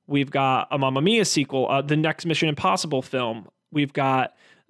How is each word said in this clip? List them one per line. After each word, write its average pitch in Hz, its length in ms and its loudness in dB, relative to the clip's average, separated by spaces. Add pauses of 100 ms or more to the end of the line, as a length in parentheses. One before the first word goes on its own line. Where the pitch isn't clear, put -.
We've 143 240 0
got 135 400 0
a 147 80 -2
Mamma 135 240 0
Mia 208 240 4
sequel, 135 420 0
uh, 139 140 2
the 147 120 -2
next 156 300 0
Mission 165 240 0
Impossible 151 540 -2
film. 117 440 -4 (240)
We've 143 220 -2
got, 135 420 0 (360)